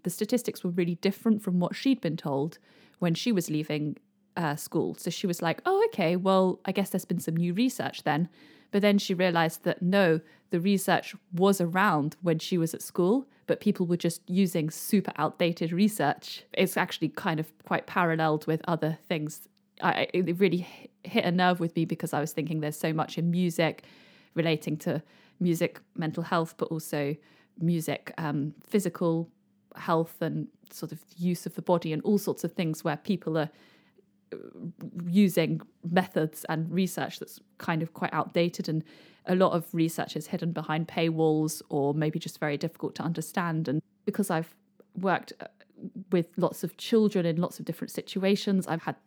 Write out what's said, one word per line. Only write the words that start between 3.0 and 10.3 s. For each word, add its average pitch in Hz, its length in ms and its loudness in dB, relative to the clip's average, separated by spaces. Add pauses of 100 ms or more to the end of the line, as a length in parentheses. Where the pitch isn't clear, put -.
she 247 160 -2
was 175 180 0
leaving, 151 480 -2 (400)
uh, 156 180 0
school. 110 380 -2
So - 160 -6
she - 160 -6
was 175 160 -2
like, 165 240 -2
"Oh, 381 200 4
okay, 180 300 2
well, 190 480 4
I 190 80 -2
guess 196 200 0
there's 185 140 -2
been 170 140 -2
some 165 160 -4
new 175 200 0
research - 480 -2
then." 151 260 2 (400)
But 202 140 2
then 202 160 6
she 190 160 -2
realised 170 480 2
that - 180 0
no, 175 400 6 (300)